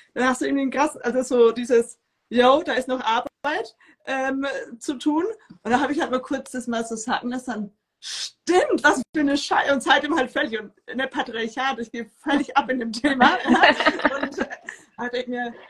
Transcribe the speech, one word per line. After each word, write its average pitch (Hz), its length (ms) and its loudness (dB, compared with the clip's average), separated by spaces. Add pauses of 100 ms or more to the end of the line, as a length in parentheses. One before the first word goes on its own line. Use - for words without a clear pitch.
(140)
da 254 140 2
hast 254 120 0
du 302 60 -2
irgendwie 277 160 0
einen 262 80 -2
krass, 294 280 0
also 240 240 0
so 240 300 6
dieses, 233 460 2 (300)
yo, 254 340 6
da 277 120 -4
ist 254 140 -2
noch 254 120 -2
Arbeit, 294 760 -4 (320)
ähm, 269 400 -2 (320)
zu - 160 -6
tun. 302 300 0 (380)
Und 214 80 -4
da 247 100 4
habe 294 120 0
ich 294 80 -4
halt 240 100 -2
mal 247 100 -2
kurz 262 300 -8
das 240 160 -8
mal 233 180 -4
so 226 120 -8
sagen 233 340 -4
lassen, 254 200 -8
dann, 208 220 -8 (280)
stimmt, - 840 0
was 285 200 4 (120)
für 311 60 0
eine 285 160 2
Scheiße. - 360 0
Und 269 100 0
seitdem 285 340 2
halt 254 140 0
völlig, 254 280 -4
und, 208 140 -14 (220)
ne, 262 140 -2
Patriarchat, 254 680 -4
ich 233 120 -10
gehe 233 200 -10 (120)
völlig 285 340 0
ab 269 140 2
in 254 100 -2
dem 226 120 -6
Thema. 277 500 4
<laughs> - 60 -2
Ja? 311 720 4
Und, 285 180 -8
äh, - 80 -4 (520)
halt 240 160 -8
denk 247 140 -4
mir, 240 260 -6 (160)